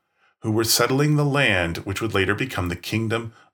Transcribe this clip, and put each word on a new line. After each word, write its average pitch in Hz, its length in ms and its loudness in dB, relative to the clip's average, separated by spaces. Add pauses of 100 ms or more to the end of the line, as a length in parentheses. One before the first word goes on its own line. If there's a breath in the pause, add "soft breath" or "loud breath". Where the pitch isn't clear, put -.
(400)
who 110 100 -4
were 110 140 2
settling 135 500 2
the 147 100 2
land 104 540 2
which 98 220 -6
would 107 140 -4
later 98 200 2
become 104 340 -4
the 87 80 -4
kingdom 113 560 -4 (220 soft breath)